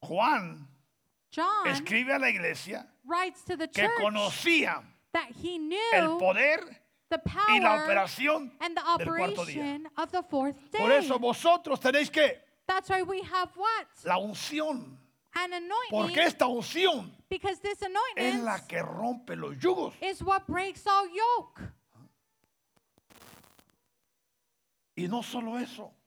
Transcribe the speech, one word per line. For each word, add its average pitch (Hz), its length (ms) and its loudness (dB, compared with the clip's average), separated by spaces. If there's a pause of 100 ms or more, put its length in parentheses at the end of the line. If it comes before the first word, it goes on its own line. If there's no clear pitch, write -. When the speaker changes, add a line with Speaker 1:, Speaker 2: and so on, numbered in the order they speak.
Speaker 1:
Juan 170 640 0 (680)
Speaker 2:
John 381 320 2
Speaker 1:
escribe 262 460 0
a 285 40 0
la 262 120 2
iglesia 170 560 -4 (180)
Speaker 2:
writes 349 400 -4
to 359 120 -6
the 311 120 -6
Speaker 1:
que - 180 0
Speaker 2:
church 466 140 0
Speaker 1:
conocía 208 840 0 (300)
Speaker 2:
that 320 160 -4 (140)
he 349 140 -6
Speaker 1:
el 359 520 2
Speaker 2:
knew 330 100 0
Speaker 1:
poder 294 420 4 (500)
Speaker 2:
the 320 100 -2 (280)
Speaker 1:
y 427 120 8
la 220 160 6
Speaker 2:
power 208 100 0
Speaker 1:
operación 247 640 0 (100)
Speaker 2:
and 339 160 -4
the 349 60 -2 (160)
Speaker 1:
del 339 80 -2
cuarto 339 380 0
día. 294 160 -6
Speaker 2:
operation 294 280 -6 (100)
of 320 140 -2
the 339 100 0
fourth 277 340 -2 (160)
Speaker 1:
Por 453 160 2
Speaker 2:
day. 539 100 8
Speaker 1:
eso 262 200 0
vosotros 302 640 2
tenéis 269 300 2
que 285 300 2 (260)
Speaker 2:
That's 381 240 0
why 381 120 0
we 370 200 -4
have 359 320 -2
what? 403 320 -2 (180)
Speaker 1:
la 175 140 2
unción. 214 800 -6 (420)
Speaker 2:
An 359 140 -4
anointing. 381 380 -4
Speaker 1:
Porque - 340 0
esta 302 220 2
unción 254 680 -2 (160)
Speaker 2:
Because 381 320 -6
this 403 220 -6
Speaker 1:
es 403 80 -6
la 392 100 -2 (160)
Speaker 2:
anointment 233 520 -2
Speaker 1:
que 170 140 -4
rompe 180 540 -6
los 143 220 -10
yugos. 349 420 0
Speaker 2:
is 381 220 -6
what 381 240 0
breaks 359 400 -4
all 403 200 4
yoke. 427 540 -2 (3250)
Speaker 1:
Y 175 120 -4
no 226 140 -2
solo 233 360 -6
eso. 220 340 -10 (140)